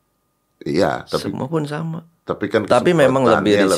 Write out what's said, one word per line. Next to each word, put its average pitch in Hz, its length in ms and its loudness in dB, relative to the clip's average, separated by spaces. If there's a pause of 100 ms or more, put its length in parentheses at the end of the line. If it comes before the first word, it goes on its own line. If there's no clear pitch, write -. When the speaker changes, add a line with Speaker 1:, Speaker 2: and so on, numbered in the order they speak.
(600)
Speaker 1:
Iya, 76 420 -2
tapi - 240 -6
Speaker 2:
semua - 180 -8
pun 156 180 -4
sama. 160 440 -10 (160)
Speaker 1:
tapi - 240 -6
kan 104 160 -2
Speaker 2:
Tapi 123 320 2
memang 135 260 4
lebih 104 320 2
Speaker 1:
kesempatannya, 101 140 4
lebih 92 100 2